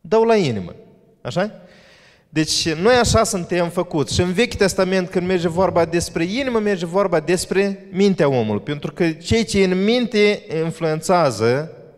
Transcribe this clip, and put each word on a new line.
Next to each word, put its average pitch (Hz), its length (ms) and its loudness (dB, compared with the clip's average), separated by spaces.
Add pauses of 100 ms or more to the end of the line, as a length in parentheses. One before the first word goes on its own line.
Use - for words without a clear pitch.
Dau 226 220 2
la 226 140 4
inimă. 110 380 -2 (460)
Așa? 180 300 -4 (760)
Deci, 156 440 -2
noi 185 220 2
așa 226 300 2
suntem 175 440 -2
făcuți. 165 460 -4
Și - 60 0
în 180 120 0
Vechiul 233 260 0
Testament, 185 500 0
când 180 180 -2
merge 180 220 0
vorba 175 360 2
despre 170 400 -2
inimă, 233 340 -2
merge 202 280 -2
vorba 175 340 0
despre 185 720 -2
mintea 185 380 2
omului. 107 340 0
Pentru 143 300 -8
că 170 180 0
ceea 220 340 0
ce 202 160 0
e 190 40 6
în 185 200 0
minte 214 580 2 (220)
influențează 156 1080 0 (260)